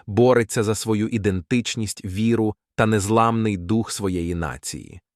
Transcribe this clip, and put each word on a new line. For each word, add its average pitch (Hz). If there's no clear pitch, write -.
бореться 120
за 107
свою 110
ідентичність, 107
віру 107
та 113
незламний 110
дух 107
своєї 90
нації. 71